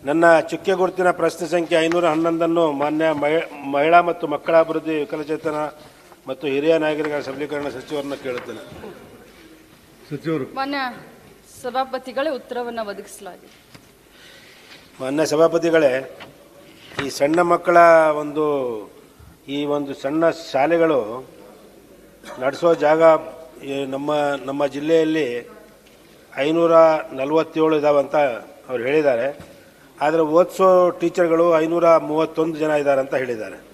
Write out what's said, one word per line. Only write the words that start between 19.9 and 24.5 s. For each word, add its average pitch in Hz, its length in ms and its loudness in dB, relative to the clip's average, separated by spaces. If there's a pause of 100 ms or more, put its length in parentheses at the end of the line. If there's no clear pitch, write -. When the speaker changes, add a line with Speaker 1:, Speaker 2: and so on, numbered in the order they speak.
Speaker 1:
ಸಣ್ಣ 160 360 0
ಶಾಲೆಗಳು 139 1000 0 (1120)
ನಡೆಸೋ 143 340 2
ಜಾಗ 156 280 2 (600)
ಈ 139 240 -6
ನಮ್ಮ, 143 280 -6 (300)
ನಮ್ಮ 143 220 -4